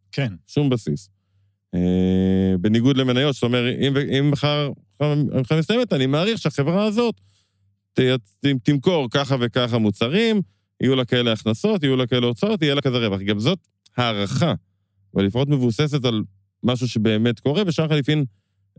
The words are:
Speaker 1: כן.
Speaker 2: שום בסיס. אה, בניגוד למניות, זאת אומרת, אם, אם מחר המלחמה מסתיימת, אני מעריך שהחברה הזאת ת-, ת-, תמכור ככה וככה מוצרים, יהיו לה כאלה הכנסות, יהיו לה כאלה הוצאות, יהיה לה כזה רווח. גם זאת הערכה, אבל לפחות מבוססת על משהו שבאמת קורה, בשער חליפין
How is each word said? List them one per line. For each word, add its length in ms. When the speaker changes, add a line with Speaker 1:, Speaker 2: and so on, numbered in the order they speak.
Speaker 1:
כן. 200
Speaker 2:
שום 240
בסיס. 400
אה, 60
בניגוד 360
למניות, 380
זאת 80
אומרת, 380
אם, 160
אם 340
מחר 400
המלחמה 580
מסתיימת, 340
אני 140
מעריך 320
שהחברה 460
הזאת 360
ת-, 60
ת-, 460
תמכור 480
ככה 300
וככה 380
מוצרים, 640
יהיו 120
לה 100
כאלה 280
הכנסות, 500
יהיו 140
לה 100
כאלה 200
הוצאות, 360
יהיה 120
לה 60
כזה 180
רווח. 220
גם 180
זאת 200
הערכה, 580
אבל 100
לפחות 240
מבוססת 560
על 180
משהו 260
שבאמת 520
קורה, 240
בשער 240
חליפין 360